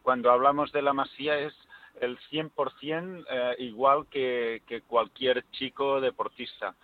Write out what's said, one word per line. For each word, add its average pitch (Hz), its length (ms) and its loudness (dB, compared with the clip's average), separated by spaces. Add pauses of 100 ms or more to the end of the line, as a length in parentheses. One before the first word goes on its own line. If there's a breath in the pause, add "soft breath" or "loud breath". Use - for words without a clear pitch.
Cuando 123 280 4
hablamos 143 420 4
de 147 100 0
la 139 100 2
masía 139 460 -2
es 147 160 -6 (460 loud breath)
el 123 180 -4 (100)
cien 156 220 -6
por 135 300 -2
cien, 170 500 -6
eh, 123 280 -2
igual 131 520 2
que, 123 560 -2
que 117 160 -8
cualquier 120 720 0
chico 139 480 -2
deportista, 120 840 -6